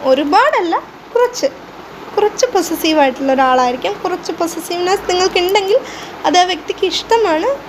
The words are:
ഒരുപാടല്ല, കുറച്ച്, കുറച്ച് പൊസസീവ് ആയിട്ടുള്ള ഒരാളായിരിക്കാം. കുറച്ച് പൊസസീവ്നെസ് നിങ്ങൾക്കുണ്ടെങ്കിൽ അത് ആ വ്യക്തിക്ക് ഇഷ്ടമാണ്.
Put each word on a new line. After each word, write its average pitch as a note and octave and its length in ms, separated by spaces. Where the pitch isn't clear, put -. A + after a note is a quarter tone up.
ഒരുപാടല്ല, F4+ 640
കുറച്ച്, A#4+ 340
കുറച്ച് G#4 380
പൊസസീവ് D#4 500
ആയിട്ടുള്ള C4+ 340
ഒരാളായിരിക്കാം. B3+ 560
കുറച്ച് F4+ 360
പൊസസീവ്നെസ് F4 720
നിങ്ങൾക്കുണ്ടെങ്കിൽ F#4+ 680
അത് D4+ 140
ആ - 100
വ്യക്തിക്ക് F4+ 420
ഇഷ്ടമാണ്. G#4 560